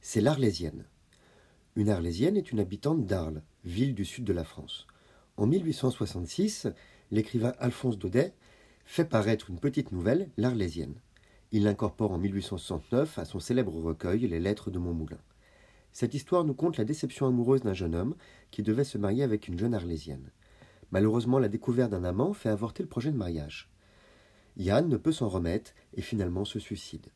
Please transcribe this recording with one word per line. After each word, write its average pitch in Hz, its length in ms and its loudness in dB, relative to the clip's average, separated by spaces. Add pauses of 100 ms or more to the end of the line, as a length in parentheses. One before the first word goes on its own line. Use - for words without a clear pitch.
C'est - 180 0
l'Arlésienne. 110 640 2 (920)
Une 104 120 4
Arlésienne 95 480 2
est 185 160 -2
une 110 80 0
habitante 104 460 0
d'Arles, 80 360 -2 (220)
ville 113 300 0
du 98 100 -2
sud - 200 -10
de 98 100 0
la 85 100 -2
France. - 420 -14 (520)
En 104 80 2
mille 170 180 4
huit 160 80 0
cent 131 180 0
soixante-six, 127 760 -4 (440)
l'écrivain 110 480 0
Alphonse 123 400 -2
Daudet 131 360 2 (500)
fait - 220 0
paraître 110 420 2
une 87 120 -8
petite 139 300 0
nouvelle, 117 460 2
l'Arlésienne. 87 640 -2 (520)
Il 107 100 4
l'incorpore 104 500 2
en 87 60 -2
mille 95 160 0
huit 98 80 -2
cent 92 160 -6
soixante-neuf 120 600 -2
à 85 60 -4
son 92 160 -8
célèbre 101 400 0
recueil 87 480 0
Les 85 120 -2
Lettres 101 300 -2
de 90 80 -4
Montmoulin. 82 440 -4 (680)
Cette - 220 -2
histoire 165 320 2
nous 151 80 2
conte 160 240 0
la 110 80 2
déception 139 420 -2
amoureuse 127 360 4
d'un 107 100 0
jeune 87 220 -2
homme 98 200 0 (360)
qui - 120 -6
devait 110 220 2
se - 140 -8
marier 104 240 2
avec 110 260 0
une 87 100 -4
jeune 117 140 2
Arlésienne. 80 580 -6 (600)
Malheureusement, 113 500 4
la 117 80 4
découverte 117 420 2
d'un 92 140 -2
amant 110 300 0
fait 117 160 -2
avorter 110 340 -2
le 151 40 -12
projet 127 220 -4
de 151 60 -2
mariage. 82 520 -6 (880)
Yann 104 300 4
ne 131 80 4
peut 156 140 2
s'en 135 180 0
remettre 90 440 0 (220)
et - 80 -6
finalement 95 420 -2
se 104 160 -6
suicide. - 560 -12